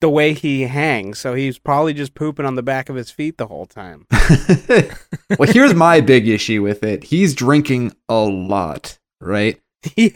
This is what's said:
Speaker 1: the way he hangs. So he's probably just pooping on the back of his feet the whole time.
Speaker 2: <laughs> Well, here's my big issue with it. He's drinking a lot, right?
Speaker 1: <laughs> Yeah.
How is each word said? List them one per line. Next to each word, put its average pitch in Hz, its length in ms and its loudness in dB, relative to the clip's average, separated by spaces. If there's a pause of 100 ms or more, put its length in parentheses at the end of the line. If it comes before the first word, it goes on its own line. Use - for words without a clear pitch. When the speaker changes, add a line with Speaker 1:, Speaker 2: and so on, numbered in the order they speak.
Speaker 1:
the 160 80 2
way 151 260 2
he 139 280 -4
hangs. 127 560 -4
So 127 160 -8
he's 135 240 -6
probably 151 360 -2
just 143 200 -10
pooping 151 320 -6
on 131 80 -4
the 127 80 -6
back 131 260 -6
of 139 80 -10
his 120 140 -12
feet 156 280 -10
the 113 100 -8
whole 87 180 -14
time. 90 440 -20
Speaker 2:
<laughs> 110 60 0 (1200)
Well, 147 120 4
here's 240 240 6
my 165 260 4
big 120 280 4
issue 107 340 -2
with 101 200 -4
it. 107 220 -6
He's 165 300 0
drinking 131 580 0 (160)
a 113 100 0
lot, 95 800 -4 (220)
right? 104 440 -4
Speaker 1:
<laughs> - 320 -16
Yeah. 226 200 4